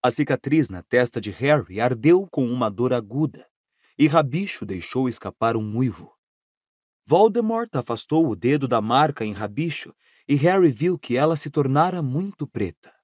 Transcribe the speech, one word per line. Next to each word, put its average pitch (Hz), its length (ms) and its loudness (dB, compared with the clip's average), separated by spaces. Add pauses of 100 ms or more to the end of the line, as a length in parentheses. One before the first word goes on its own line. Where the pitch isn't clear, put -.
A 127 60 2
cicatriz 143 560 0
na 90 160 -12
testa 123 380 0
de 101 100 -8
Harry 131 480 0
ardeu 127 500 2
com 135 160 0
uma 120 240 -2
dor 120 240 -2
aguda, 120 560 -4 (480)
e 143 80 4
Rabicho 151 600 -2
deixou 98 420 -4
escapar 113 480 -4
um 107 220 -4
uivo. 123 360 -4 (920)
Voldemort 226 680 2
afastou 147 540 0
o 107 80 -2
dedo 135 320 0
da 117 140 0
marca 131 420 2
em 107 80 -4
Rabicho 104 640 -6 (320)
e 143 80 2
Harry 175 340 4
viu 151 300 -2
que - 160 -6
ela 151 220 2
se 151 120 -10
tornara 151 540 0
muito 151 420 -6
preta. - 480 -8 (100)